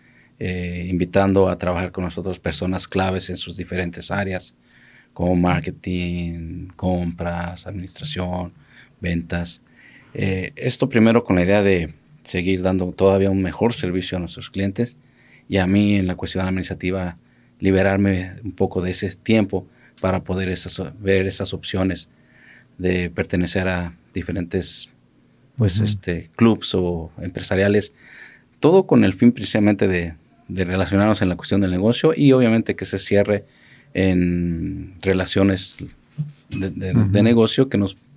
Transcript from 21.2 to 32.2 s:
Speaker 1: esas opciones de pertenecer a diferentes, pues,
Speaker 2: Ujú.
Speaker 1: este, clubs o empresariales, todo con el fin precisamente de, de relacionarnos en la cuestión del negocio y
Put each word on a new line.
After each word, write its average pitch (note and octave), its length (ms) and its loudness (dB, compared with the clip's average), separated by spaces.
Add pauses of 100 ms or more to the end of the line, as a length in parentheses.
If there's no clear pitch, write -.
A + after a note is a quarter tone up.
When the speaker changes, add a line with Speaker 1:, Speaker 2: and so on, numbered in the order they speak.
Speaker 1:
esas F#2+ 260 -4
opciones F#2 560 -4 (720)
de F2+ 320 0
pertenecer F#2 580 -2
a F2 240 -4 (220)
diferentes, F2 720 -6 (680)
pues, G2 200 2
Speaker 2:
Ujú. A2 80 2
Speaker 1:
este, F#2+ 520 -4
clubs - 380 2
o F2 360 -2 (100)
empresariales, G2+ 720 0 (680)
todo F#3 260 6
con A#2+ 180 6
el F#2+ 100 2
fin A#2+ 180 6
precisamente G#2 560 2
de, E2+ 260 -2 (340)
de F#2 160 -4
relacionarnos F#2+ 580 2
en F#2 60 2
la F2 80 0
cuestión G2+ 240 0
del F#2+ 100 2
negocio G#2+ 460 2
y C#3+ 160 6